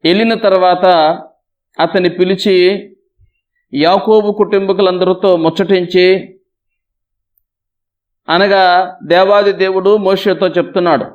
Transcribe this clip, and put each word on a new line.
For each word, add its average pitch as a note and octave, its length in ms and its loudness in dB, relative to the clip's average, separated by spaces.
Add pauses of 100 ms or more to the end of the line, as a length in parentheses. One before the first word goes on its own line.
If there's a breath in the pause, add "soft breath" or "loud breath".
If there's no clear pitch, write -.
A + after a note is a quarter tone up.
వెళ్ళిన A3 300 0
తర్వాత F#3 500 0 (960)
అతన్ని F3+ 280 0
పిలిచి, F#3 800 0 (840)
యాకోబు G#3 580 0
కుటుంబకులందరితో F#3+ 1040 0
ముచ్చటించి, F3+ 1040 0 (1900)
అనగా F#3 760 2
దేవాది G3 480 2
దేవుడు F#3+ 440 0
మోషేతో F#3+ 520 -2
చెప్తున్నాడు F3 560 -2 (100)